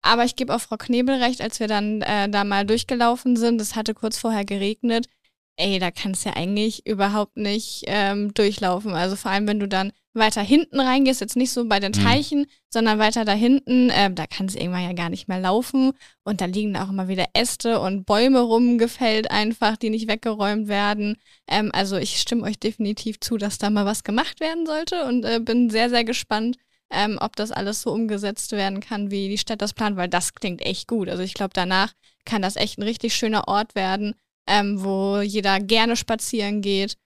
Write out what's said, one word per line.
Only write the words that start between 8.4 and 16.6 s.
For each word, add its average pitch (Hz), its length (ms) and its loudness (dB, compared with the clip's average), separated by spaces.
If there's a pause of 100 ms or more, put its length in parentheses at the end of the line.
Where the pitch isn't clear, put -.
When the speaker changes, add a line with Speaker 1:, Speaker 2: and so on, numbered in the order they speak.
Speaker 1:
Also 185 240 -2
vor 196 160 -4
allem, 208 160 0
wenn 208 100 0
du 202 80 -2
dann 196 240 -2 (240)
weiter 220 260 2
hinten 277 380 4
reingehst, 262 420 4
jetzt 202 160 -6
nicht 247 160 2
so 240 140 0
bei 202 140 2
den 202 160 -2
Speaker 2:
Mhm. 202 80 4
Speaker 1:
Teichen, 285 420 4 (260)
sondern 220 280 2
weiter 220 240 2
da 208 80 2
hinten, 247 600 4
ähm, 196 220 4
da 160 140 -4
kannst 190 260 -4
du - 60 -10
irgendwann 180 240 -2
ja 180 80 -4
gar 170 180 -4
nicht 185 160 -8
mehr 185 140 -2
laufen. 247 540 2 (280)
Und 202 180 -2
da 190 40 2
liegen 202 320 -2